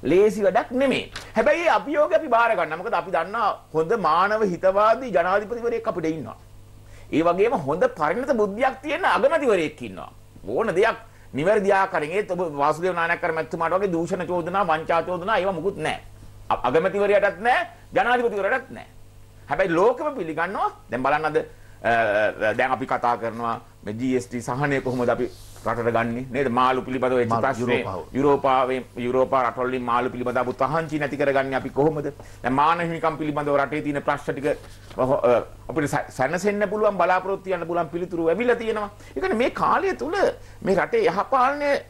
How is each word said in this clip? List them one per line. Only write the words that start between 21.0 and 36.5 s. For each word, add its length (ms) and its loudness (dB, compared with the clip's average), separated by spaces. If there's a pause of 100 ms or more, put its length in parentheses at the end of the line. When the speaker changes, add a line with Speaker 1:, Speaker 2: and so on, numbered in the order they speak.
Speaker 1:
බලන්න 220 2
අද, 120 0
අ, 60 2 (1040)
අ, 60 0
දැන් 180 2
අපි 140 -4
කතා 300 0
කරනවා 440 -4 (220)
මේ 120 -6
ජී 220 -2
එස් 100 -2
ටී 160 -8
සහනය 380 -2
කොහොමද 280 -2
අපි 200 0 (300)
රටට 340 -2
ගන්නේ 380 -2
නේද? 180 -2
මාළු 340 2
පිළිබඳව 360 -2
වෙච්ච 100 2
Speaker 2:
මාළු 180 0
Speaker 1:
ප්‍රශ්නේ 320 0
Speaker 2:
යුරෝපාව. 240 -6 (120)
Speaker 1:
යුරෝපාවේ, 680 4 (160)
යුරෝපා 460 2
රටවලින් 400 -2
මාළු 280 0
පිළිබඳව 500 -2
තහංචි 380 -2
නැති 180 -4
කරගන්නේ 440 0
අපි 100 -8
කොහොමද? 380 0 (340)
දැන් 120 0
මානව 260 4
හිමිකම් 380 -2
පිළිබඳව 400 -2
රටේ 240 -2
තියෙන 200 -4
ප්‍රශ්න 300 -2
ටික 140 -4 (500)
ඔහ-, 320 2
අ, 140 6 (260)
අපිට 220 -2
සැ-, 200 -2
සැනසෙන්න 580 -2